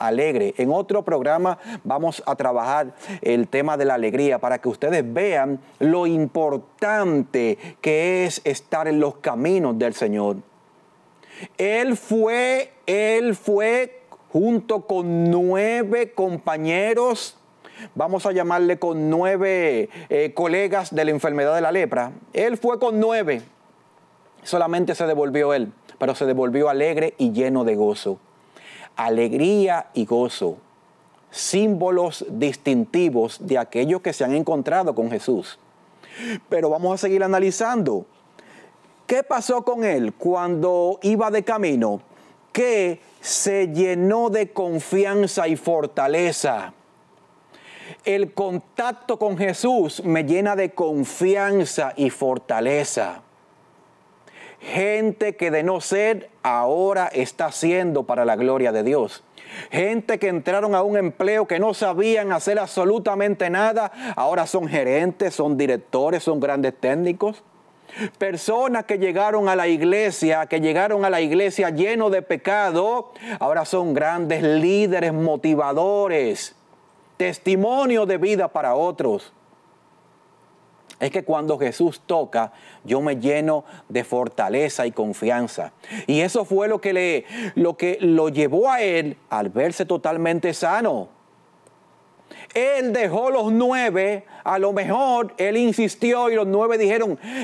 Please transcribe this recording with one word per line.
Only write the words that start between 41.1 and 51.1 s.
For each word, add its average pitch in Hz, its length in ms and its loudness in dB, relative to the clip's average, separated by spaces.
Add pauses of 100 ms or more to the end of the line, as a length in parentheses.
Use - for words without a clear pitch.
de 208 140 0
camino? 139 560 0 (500)
Que 208 500 0 (200)
se 196 480 0
llenó 185 600 2
de 214 220 0
confianza 190 960 0
y 160 80 0
fortaleza. 147 1160 0 (1300)
El 196 300 0
contacto 220 840 -4
con 202 180 0
Jesús 196 640 0
me 165 220 0
llena 196 320 0
de 185 160 0
confianza 175 1200 0